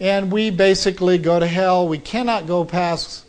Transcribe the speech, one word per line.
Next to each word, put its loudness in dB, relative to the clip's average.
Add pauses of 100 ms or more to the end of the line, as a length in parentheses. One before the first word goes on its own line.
and 0
we 0
basically 2
go 2
to 2
hell. 2
We -4
cannot -4
go -2
past, -4